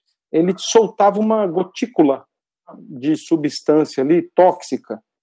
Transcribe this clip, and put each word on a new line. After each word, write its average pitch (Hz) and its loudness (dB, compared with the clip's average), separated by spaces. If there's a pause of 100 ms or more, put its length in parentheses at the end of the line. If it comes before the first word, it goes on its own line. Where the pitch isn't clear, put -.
(300)
ele 175 0
soltava 202 2
uma 214 0
gotícula 170 -2 (520)
de 147 -6
substância 151 -2
ali, 160 2
tóxica. - -2 (200)